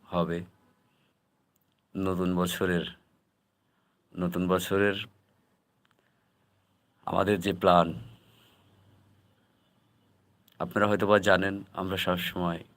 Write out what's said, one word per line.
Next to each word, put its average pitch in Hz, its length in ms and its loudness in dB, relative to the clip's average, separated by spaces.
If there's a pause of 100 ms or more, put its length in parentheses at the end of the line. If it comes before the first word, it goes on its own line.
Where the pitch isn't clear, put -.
(120)
হবে। 85 260 -2 (1600)
নতুন 92 360 -2 (100)
বছরের, 90 440 -2 (1300)
নতুন 90 280 -4 (100)
বছরের 98 440 0 (2250)
আমাদের 95 340 2
যে 101 80 0 (100)
প্ল্যান, 87 260 6 (2750)
আপনারা 104 300 0
হয়তোবা 104 260 4 (120)
জানেন, 95 260 4 (260)
আমরা 95 160 -4 (100)
সবসময় 87 540 -4 (160)